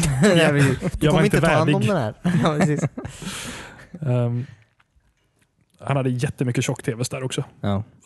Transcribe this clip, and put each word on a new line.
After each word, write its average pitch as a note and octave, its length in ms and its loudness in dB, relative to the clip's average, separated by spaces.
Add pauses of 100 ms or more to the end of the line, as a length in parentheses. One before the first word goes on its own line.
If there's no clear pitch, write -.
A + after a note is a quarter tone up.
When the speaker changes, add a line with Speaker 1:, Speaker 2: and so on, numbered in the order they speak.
Speaker 1:
<laughs> C#3 160 0 (160)
Nej, D3+ 160 4
vi, C#3+ 80 4
du C#3 100 6
Speaker 2:
Jag - 80 -2 (220)
var D3+ 80 4
Speaker 1:
kommer D#3+ 160 4
Speaker 2:
inte D#3 120 2
Speaker 1:
inte D3+ 100 4
ta D#3 60 4
hand D3+ 220 2
om C#3 60 2
Speaker 2:
värdig. - 80 2
Speaker 1:
den F#3+ 80 2
här. A2 160 -2 (100)
<laughs> F3 200 2
Ja, D#3 160 2
precis. D3+ 240 0 (1160)
Speaker 2:
Ehm, B2 440 -2 (1300)
han C#3 180 -2
hade C3 120 0
jättemycket B2 540 -2
tjock-tvs A#2+ 460 -6
där C3+ 140 -8
också. C3 200 -4 (180)
Speaker 3:
Ja. G2+ 220 -2 (220)